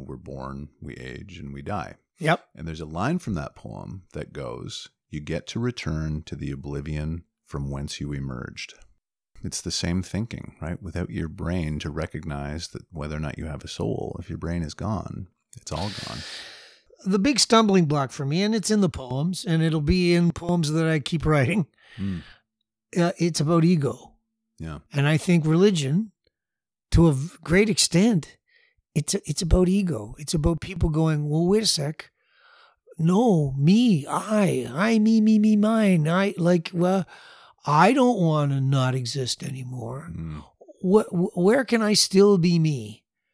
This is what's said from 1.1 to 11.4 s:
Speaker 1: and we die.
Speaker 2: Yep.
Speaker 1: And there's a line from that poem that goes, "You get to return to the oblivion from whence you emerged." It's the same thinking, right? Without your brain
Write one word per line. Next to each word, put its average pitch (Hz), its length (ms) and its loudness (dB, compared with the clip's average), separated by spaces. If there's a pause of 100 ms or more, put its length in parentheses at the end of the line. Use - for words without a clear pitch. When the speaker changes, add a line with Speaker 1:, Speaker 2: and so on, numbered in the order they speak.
Speaker 1:
and 69 140 -14
we 69 80 -14
die. 80 360 -10 (220)
Speaker 2:
Yep. 160 260 -2 (100)
Speaker 1:
And 80 100 -14
there's 80 140 -10
a 78 60 -10
line 104 340 -4
from 110 140 -8
that 73 220 -8
poem 50 480 -14 (100)
that - 180 -10
goes, - 560 -12 (220)
"You 78 100 -10
get 76 280 -8
to - 120 -10
return 78 680 -6
to 73 100 -10
the 71 120 -8
oblivion 73 760 -8 (180)
from 71 260 -8
whence 71 300 -8
you 71 140 -8
emerged." 67 600 -10 (720)
It's - 160 -8
the 87 100 -8
same 87 300 -2
thinking, - 600 -8
right? 82 200 -8
Without 87 300 -8
your 82 160 -6
brain 82 520 -6